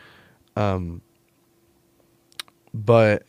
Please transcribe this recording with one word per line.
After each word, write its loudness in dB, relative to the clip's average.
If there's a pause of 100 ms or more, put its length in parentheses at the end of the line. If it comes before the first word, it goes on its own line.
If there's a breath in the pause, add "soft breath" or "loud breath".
(560 soft breath)
Um, -6 (1700)
but 2